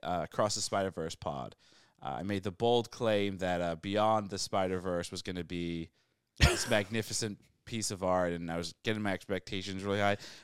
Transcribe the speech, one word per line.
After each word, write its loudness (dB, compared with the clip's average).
uh, 0
Across 2
the -2
Spider-Verse -2
pod, -8
uh, -6
I -6
made -2
the -4
bold 2
claim 2
that, 0
uh, 0
Beyond 2
the -6
Spider-Verse -2
was -8
gonna -4
be -4
this 4
<laughs> -
magnificent 0
piece -4
of -8
art, 4
and -4
I -2
was -6
getting 0
my 0
expectations -4
really 2
high. 4